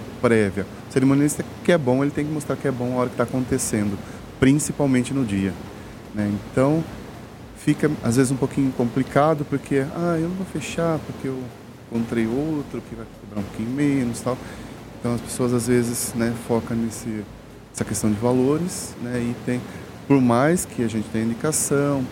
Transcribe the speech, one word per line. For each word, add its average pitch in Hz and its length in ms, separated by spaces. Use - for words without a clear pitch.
prévia. 104 440
O - 40
cerimonialista 139 500
que - 80
é 175 60
bom, 131 260
ele 143 80
tem 147 140
que 151 60
mostrar 147 240
que 135 120
é 139 40
bom 123 220
a 123 80
hora 123 80
que - 60
tá 123 80
acontecendo, 117 760
principalmente 135 760
no 135 120
dia, 98 280
né? 104 160
Então, 147 320
fica, 151 320
às 117 140
vezes, 131 140
um 139 40
pouquinho 135 360
complicado, 139 760
porque, 135 400
"Ah, 170 220
eu 160 120
não 185 60
vou 190 120
fechar, 165 580
porque - 220
eu 131 100
encontrei 117 340
outro 135 640
que 117 60
vai 113 100
cobrar 104 200
um - 20
pouquinho 110 260
menos", 135 520
tal. 123 160
Então, 120 140
as 113 80
pessoas, 123 320
às 120 140
vezes, 123 480
né, 117 180
focam 117 280
nesse, 113 480
nessa - 140
questão 110 240
de 104 100
valores, 131 840
né, 123 180
e 120 160
tem, 123 160
por 139 120
mais 131 460
que - 180
a 113 40
gente 107 220
tenha 113 160
indicação, 143 880